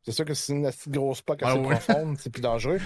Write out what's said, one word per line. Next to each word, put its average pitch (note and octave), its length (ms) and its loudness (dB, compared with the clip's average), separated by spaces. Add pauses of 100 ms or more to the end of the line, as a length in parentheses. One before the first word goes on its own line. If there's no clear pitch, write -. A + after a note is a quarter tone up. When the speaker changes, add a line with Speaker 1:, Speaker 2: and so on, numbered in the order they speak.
Speaker 1:
C'est A2+ 100 -6
sûr D#3 120 -2
que D3+ 80 -4
si C#3 120 -4
c'est - 100 -2
une C#3+ 120 0
petite C3 240 -4
grosse C3+ 300 0
poque D3 220 -2
Speaker 2:
Ah B2+ 80 4
Speaker 1:
assez C3 100 6
Speaker 2:
ouais. C3+ 160 2
Speaker 1:
profonde, D3+ 420 2
c'est - 120 -8
plus B2 100 -10
dangereux. A#2+ 460 2